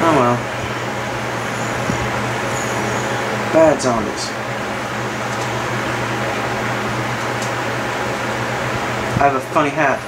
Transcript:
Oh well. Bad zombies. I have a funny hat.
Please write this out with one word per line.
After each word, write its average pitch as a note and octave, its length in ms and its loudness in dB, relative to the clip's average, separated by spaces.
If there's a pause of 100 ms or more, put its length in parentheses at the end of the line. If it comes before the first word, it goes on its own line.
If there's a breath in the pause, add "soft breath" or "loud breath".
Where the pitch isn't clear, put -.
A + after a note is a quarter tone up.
Oh E3 160 6
well. A#2+ 160 6 (3250)
Bad D#3 280 6
zombies. A#2 460 0 (4000)
I C#3+ 160 6
have C3+ 40 0
a C3 40 2 (140)
funny D#3 160 4
hat. C3+ 380 2